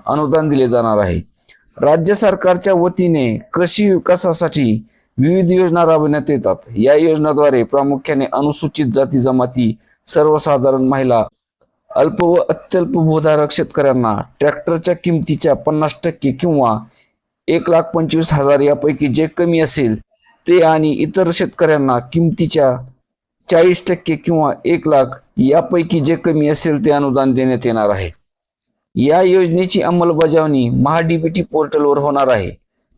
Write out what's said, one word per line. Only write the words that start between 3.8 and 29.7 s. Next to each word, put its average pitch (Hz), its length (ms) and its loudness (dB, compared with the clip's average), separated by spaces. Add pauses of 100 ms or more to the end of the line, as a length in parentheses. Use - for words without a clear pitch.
विकासासाठी 165 840 0 (460)
विविध 170 320 2
योजना 175 360 2
राबविण्यात 151 440 0
येतात. 98 260 -2 (200)
या 120 200 4
योजनाद्वारे 151 680 2
प्रामुख्याने 139 680 -2
अनुसूचित 147 540 -4
जाती 135 340 0
जमाती, 127 540 0 (320)
सर्वसाधारण 143 800 0
महिला, 131 400 0 (680)
अल्प 156 320 0
व 175 120 2 (140)
अत्यल्प 170 420 -4
भूधारक 156 600 0
शेतकऱ्यांना 127 640 -2 (240)
ट्रॅक्टरच्या 165 560 -2
किमतीच्या 156 600 -2
पन्नास 151 380 -2 (100)
टक्के 143 280 -4
किंवा 131 460 0 (720)
एक 165 220 -2
लाख 165 120 4 (120)
पंचवीस 165 380 -2
हजार 143 280 2
यापैकी 147 480 0
जे 151 180 0 (100)
कमी 170 240 0
असेल 139 340 -2 (520)
ते 175 160 4
आणि 160 320 2
इतर 165 400 -2
शेतकऱ्यांना 151 640 0 (140)
किमतीच्या 156 640 0 (720)
चाळीस 175 400 2
टक्के 170 280 -4
किंवा 156 360 0 (120)
एक 156 240 -2
लाख 135 300 2 (200)
यापैकी 165 640 0
जे 151 160 0
कमी 156 320 0
असेल 147 360 -2
ते 151 60 2
अनुदान 135 440 0
देण्यात 127 320 -2
येणार 110 240 0
आहे. 95 200 -4 (840)
या 151 280 2
योजनेची 185 600 2